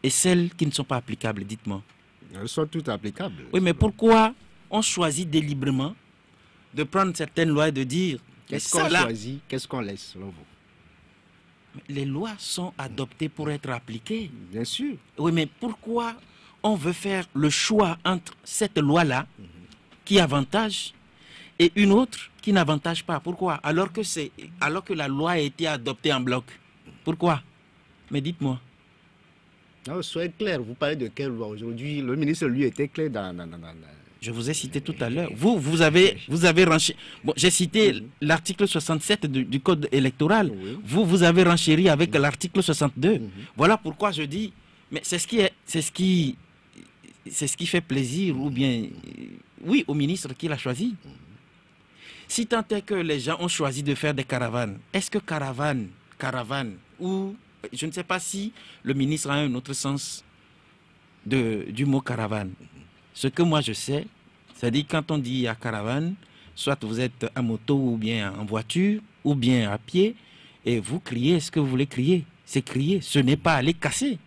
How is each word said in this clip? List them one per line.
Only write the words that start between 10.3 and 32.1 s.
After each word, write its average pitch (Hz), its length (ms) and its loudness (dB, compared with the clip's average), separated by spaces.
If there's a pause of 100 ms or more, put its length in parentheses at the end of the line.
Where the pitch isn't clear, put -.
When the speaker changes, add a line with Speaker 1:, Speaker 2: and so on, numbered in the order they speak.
Speaker 1:
Les 139 160 -4
lois 165 340 -6
sont 180 380 -6
adoptées 135 520 -6
pour 151 220 -6
être 147 200 -6
appliquées. 127 600 -8 (220)
Speaker 2:
Bien 226 120 -4
sûr. 262 320 -6 (200)
Speaker 1:
Oui, 165 160 0
mais 165 140 0
pourquoi 233 680 -6 (480)
on 214 120 2
veut 170 180 -2
faire 190 420 -4
le 151 160 2
choix 185 540 2
entre 175 300 -2 (100)
cette - 340 -2
loi-là, 147 480 4 (120)
Speaker 2:
Mhm. 104 60 -18 (600)
Speaker 1:
qui 196 160 4
avantage, 156 720 0 (680)
et 170 180 6
une 202 160 8
autre 254 260 4 (240)
qui 208 100 2
n'avantage 165 520 2
pas ? 170 160 -2
Pourquoi ? 175 420 -2
Alors 170 300 0
que 220 100 -4
c'est, 160 280 -6 (300)
alors 160 240 -2
que - 80 -6
la 151 160 -2
loi 151 240 0
a 170 60 2
été 147 300 -2
adoptée 139 440 -2
en 131 80 2
bloc. 127 240 -2 (600)
Pourquoi ? 170 380 0 (680)
Mais 135 100 -2
dites-moi. 139 400 -4 (1300)
Speaker 2:
Non, 165 160 -6
soyez 170 280 -4
clair, 175 320 -2
vous 117 120 -8
parlez 147 220 -2
de 123 120 -4
quelle 139 200 -6
loi ? 117 200 -6
Aujourd'hui, 117 520 -6
le 131 160 -2